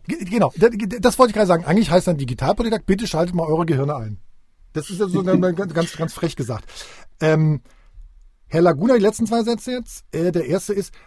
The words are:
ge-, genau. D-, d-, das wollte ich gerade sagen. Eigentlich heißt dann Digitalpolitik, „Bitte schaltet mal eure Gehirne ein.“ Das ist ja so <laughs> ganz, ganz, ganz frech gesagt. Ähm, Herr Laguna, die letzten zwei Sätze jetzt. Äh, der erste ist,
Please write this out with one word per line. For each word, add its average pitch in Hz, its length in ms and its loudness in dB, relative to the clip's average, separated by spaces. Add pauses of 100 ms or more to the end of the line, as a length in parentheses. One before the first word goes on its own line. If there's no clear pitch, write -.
ge-, 269 180 -6
genau. 180 300 0
D-, 208 140 6
d-, 233 300 -6
das 233 180 2
wollte 247 140 6
ich - 40 -4
gerade 208 120 4
sagen. 170 180 2
Eigentlich 190 240 2
heißt 175 180 4
dann 170 100 2
Digitalpolitik, 165 680 -2
„Bitte 196 220 0
schaltet 175 260 -2
mal 165 140 0
eure 160 180 2
Gehirne 147 300 0
ein.“ 110 240 -10 (540)
Das 156 180 -8
ist 180 80 -8
ja 202 80 0
so 190 160 0
<laughs> 180 320 2
ganz, 175 180 -6
ganz, 170 240 -2
ganz 160 160 -6
frech - 220 -6
gesagt. 120 300 -6 (540)
Ähm, 156 420 2 (840)
Herr 165 140 0
Laguna, 175 340 4
die 214 60 4
letzten 220 240 0
zwei 233 160 0
Sätze 233 300 -4
jetzt. - 400 -10
Äh, 170 200 -2
der 165 140 -2
erste 185 280 -4
ist, 196 200 -6 (140)